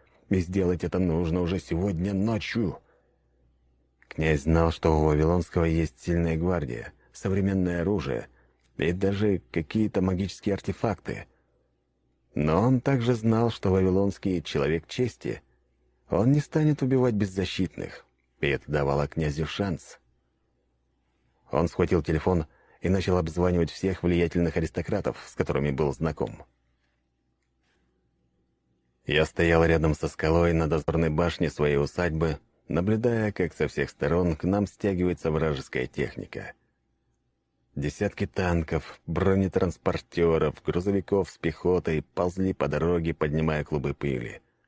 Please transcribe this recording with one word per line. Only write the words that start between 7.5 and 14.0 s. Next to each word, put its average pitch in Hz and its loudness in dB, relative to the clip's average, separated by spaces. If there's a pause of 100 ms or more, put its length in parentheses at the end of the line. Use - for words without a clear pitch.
оружие 69 -2 (480)
и 82 0
даже 98 0
какие-то 107 -2
магические 95 -2
артефакты. - -6 (1080)
Но 78 2
он 123 2
также 127 2
знал, 113 2
что - -2
Вавилонский — 92 0